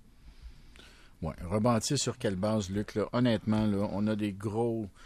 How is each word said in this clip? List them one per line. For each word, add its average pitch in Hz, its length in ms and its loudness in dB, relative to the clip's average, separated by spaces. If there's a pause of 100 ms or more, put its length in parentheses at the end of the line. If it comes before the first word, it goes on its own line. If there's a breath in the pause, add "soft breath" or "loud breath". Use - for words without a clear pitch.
(1200)
Ouais, 78 120 -4 (140)
rebâtir 113 500 2
sur - 200 -2
quelle 104 160 0
base, 104 340 0
Luc, 101 280 -4
là ? 101 160 2
Honnêtement, 110 520 4
là, 101 280 2
on 101 160 0
a 107 80 0
des 104 160 -2
gros, 110 560 -2 (180 soft breath)